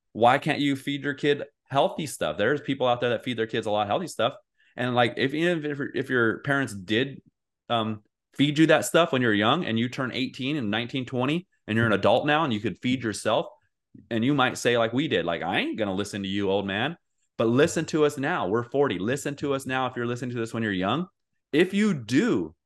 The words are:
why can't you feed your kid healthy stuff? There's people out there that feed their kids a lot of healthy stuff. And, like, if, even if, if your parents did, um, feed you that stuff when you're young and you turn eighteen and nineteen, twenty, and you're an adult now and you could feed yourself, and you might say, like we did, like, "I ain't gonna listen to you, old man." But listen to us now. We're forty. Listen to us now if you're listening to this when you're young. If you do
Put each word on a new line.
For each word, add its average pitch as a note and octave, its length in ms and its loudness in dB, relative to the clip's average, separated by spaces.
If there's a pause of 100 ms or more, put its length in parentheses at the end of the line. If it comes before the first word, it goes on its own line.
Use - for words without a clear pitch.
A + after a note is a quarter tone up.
(140)
why A#2+ 240 6
can't C#3+ 220 0
you C#3 160 2
feed C#3 280 -6
your C#3+ 120 -4
kid C#3+ 280 0 (280)
healthy D#3 340 0
stuff? D#2+ 320 -4
There's B2+ 240 2
people C3+ 260 -2
out A#2+ 140 2
there B2 80 0
that A2+ 140 -2
feed B2 140 -4
their A2+ 100 0
kids A2+ 180 -2
a G#2+ 60 -2
lot G#2 100 2
of G2+ 60 0
healthy D3 200 -2
stuff. B2 280 -2 (420)
And, B2 160 -2
like, A#2+ 240 2
if, C3+ 160 0
even D#3+ 320 0
if, C#3+ 140 -6 (160)
if A2 160 -4
your A#2 300 2
parents C3+ 340 -2
did, A2 480 -2 (460)
um, A2 340 -2 (320)
feed C#3+ 240 2
you D#3 80 8
that D3 180 6
stuff E3+ 260 4
when B2+ 120 2
you're A2+ 100 4
young A#2 320 2
and A2+ 140 -2
you A#2+ 100 -2
turn B2+ 240 -6
eighteen C3+ 440 -4
and A2+ 120 -4
nineteen, A#2+ 380 -4
twenty, C3+ 400 -2 (200)
and G#2+ 80 0
you're A#2 120 4
an G#2+ 60 4
adult G#2+ 340 4
now D3+ 160 2
and C3+ 100 0
you G#2+ 60 -2
could G#2 220 -4
feed B2+ 220 -2
yourself, A2+ 440 -2 (600)
and A2+ 140 -2
you C3+ 100 2
might B2+ 240 0
say, A#2+ 200 2
like A2+ 160 0
we C#3+ 160 -2
did, F2+ 160 0
like, E2+ 180 -2
"I F2+ 160 -2
ain't D4+ 180 -6
gonna G2+ 160 -2
listen G2+ 300 -6
to G2 60 -6
you, G2 200 -2
old G2 160 0
man." A2 300 -4 (420)
But A#2 100 2
listen D3+ 400 2
to D3+ 180 0
us D3 120 0
now. C#3 300 -4
We're A2+ 160 0
forty. C3+ 360 0
Listen C#3 380 -4
to C#3+ 160 -2
us C3+ 120 -4
now C3 220 -2
if A#2+ 100 -6
you're A#2+ 100 -4
listening B2 240 -6
to A#2+ 80 -6
this A2+ 140 -6
when A2+ 100 -2
you're G#2+ 80 0
young. G2+ 360 0 (440)
If F3 220 2
you G3+ 200 2
do B2 600 0 (100)